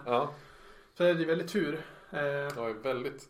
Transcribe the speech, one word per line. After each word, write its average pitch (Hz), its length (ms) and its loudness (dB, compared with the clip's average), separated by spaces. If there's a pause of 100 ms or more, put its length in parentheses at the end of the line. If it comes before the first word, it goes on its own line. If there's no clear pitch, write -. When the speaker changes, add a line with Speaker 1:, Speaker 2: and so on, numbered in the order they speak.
Speaker 1:
Ja. 127 240 4 (640)
Speaker 2:
Så - 80 -2
det 175 80 8
är 170 40 6
ju 165 100 0
väldigt 160 280 0
tur. 156 220 0 (360)
Eh, 147 100 -4
Speaker 1:
Den 143 360 -2
var 117 120 -2
ju 110 100 -4
väldigt 131 520 -4